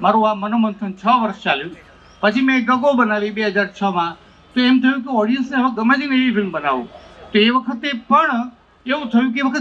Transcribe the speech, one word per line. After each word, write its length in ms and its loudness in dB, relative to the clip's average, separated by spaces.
મારું 300 2
આ 40 -2
મનોમંથન 580 -2
છ 140 -8
વર્ષ 200 -6
ચાલ્યું. 280 -2
પછી 200 2
મેં 240 2
ગગો 280 2
બનાવી 380 0
બે 160 -2
હજાર 220 0
છમાં, 340 -2
તો 60 0
એમ 200 4
થયું 220 2
કે 80 -10
ઓડિયન્સને 520 -2
હવે 120 0
ગમે 240 2
છે 80 -4
ને 100 0
એવી 160 2
ફિલ્મ 180 -2
બનાવો. 380 -4
તો 60 2
એ 120 4
વખતે 420 -2
પણ 580 0
એવું 240 -4
થયું 220 2
કે 60 -4
એ 40 -2
વખત 180 0